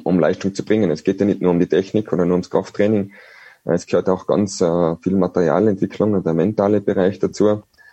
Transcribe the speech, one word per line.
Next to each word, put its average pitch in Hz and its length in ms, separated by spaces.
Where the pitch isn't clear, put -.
um 90 160
Leistung 92 340
zu - 100
bringen. 104 280
Es - 100
geht 98 160
ja 104 80
nicht 95 160
nur 90 80
um 87 80
die 87 80
Technik 95 460
oder 87 120
nur 90 100
ums 92 160
Krafttraining, 101 600
es 85 160
gehört 90 220
auch 92 180
ganz, 95 360
äh, 85 400
viel 92 140
Materialentwicklung 95 1000
und 90 120
der 82 80
mentale 101 460
Bereich 98 380
dazu, 101 440